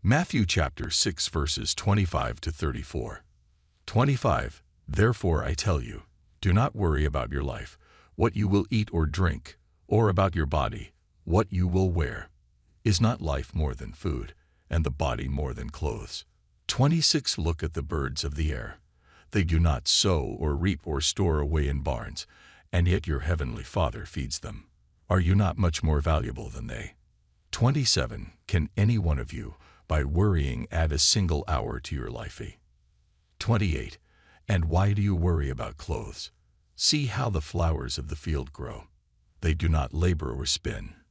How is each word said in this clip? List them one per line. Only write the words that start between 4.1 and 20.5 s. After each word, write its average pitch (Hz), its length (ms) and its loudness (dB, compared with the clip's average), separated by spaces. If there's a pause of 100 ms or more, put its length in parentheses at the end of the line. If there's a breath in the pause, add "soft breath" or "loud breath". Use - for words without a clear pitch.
"Therefore 98 560 2
I 76 100 -2
tell 80 260 0
you, 58 220 -10 (380)
do 92 120 2
not 110 220 4
worry 78 300 2
about 65 260 -2
your 69 140 -4
life, 65 340 -8 (380 soft breath)
what 113 180 2
you 101 140 0
will 98 200 4
eat 107 240 0
or 80 140 2
drink, 73 500 0 (300)
or 110 220 4
about 92 260 2
your 80 120 2
body, 67 440 -2 (320)
what 95 300 2
you 90 160 2
will 92 220 2
wear. - 380 -2 (540)
Is 98 180 2
not 107 200 2
life 69 340 -4
more 73 180 0
than - 200 -10
food, - 420 -6 (340)
and 80 160 2
the 69 60 0
body 65 380 -2
more 67 260 -4
than 60 160 -8
clothes?" - 540 -6 (420)
Twenty-six, 151 720 2
"Look 82 240 0
at 80 120 -4
the 73 100 -4
birds 73 400 -4
of 69 100 -4
the 76 180 0
air. 57 280 -10 (500 soft breath)
They 98 140 2
do 82 160 2
not 78 260 4
sow 87 360 2
or 73 340 -2